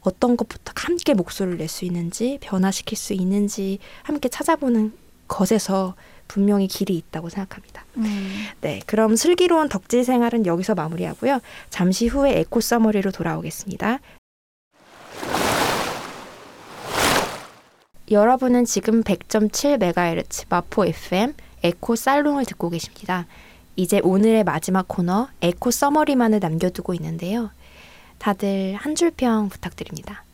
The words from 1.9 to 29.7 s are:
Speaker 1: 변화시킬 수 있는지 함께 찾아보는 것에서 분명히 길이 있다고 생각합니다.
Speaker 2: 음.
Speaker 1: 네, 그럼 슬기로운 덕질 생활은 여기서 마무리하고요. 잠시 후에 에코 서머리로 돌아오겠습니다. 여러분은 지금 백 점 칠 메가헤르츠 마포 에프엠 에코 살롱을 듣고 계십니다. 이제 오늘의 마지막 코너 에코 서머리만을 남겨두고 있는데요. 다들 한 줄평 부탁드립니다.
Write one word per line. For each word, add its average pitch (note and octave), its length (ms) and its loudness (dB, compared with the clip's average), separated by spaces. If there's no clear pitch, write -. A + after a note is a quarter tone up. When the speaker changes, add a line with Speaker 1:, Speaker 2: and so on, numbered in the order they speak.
Speaker 1:
변화시킬 F#3+ 560 -2
수 - 160 -6
있는지 G3 680 -2
함께 D4 260 -4
찾아보는 B3 640 0
것에서 F#3+ 680 0
분명히 G3+ 380 2
길이 F#3+ 300 -2
있다고 E3 320 -8
생각합니다. - 560 -12
Speaker 2:
음. G3+ 500 -4
Speaker 1:
네, C#3+ 260 -4
그럼 A3 300 4
슬기로운 E4+ 520 4
덕질 A#3+ 360 0
생활은 A#3+ 420 2
여기서 F3+ 280 0
마무리하고요. F3 680 -2
잠시 F#3 380 2
후에 C4+ 320 2
에코 A3+ 200 0
서머리로 G#3+ 520 2
돌아오겠습니다. E3 880 -4
여러분은 B3 540 6
지금 A3 380 0
백 - 260 -2
점 G#3+ 220 2
칠 C#4+ 280 2
메가헤르츠 F3 680 0
마포 F3 360 0
에프엠 F#3 500 -2
에코 F3 340 0
살롱을 C#4+ 480 2
듣고 - 260 -6
계십니다. F3 560 -6
이제 F#3+ 260 2
오늘의 G#3+ 420 6
마지막 F3+ 440 0
코너 F#3 400 0
에코 F3+ 300 0
서머리만을 C#4 680 4
남겨두고 F3+ 540 -2
있는데요. E3+ 560 -6
다들 G3 580 -2
한 D4+ 180 -4
줄평 B3 540 2
부탁드립니다. - 720 -12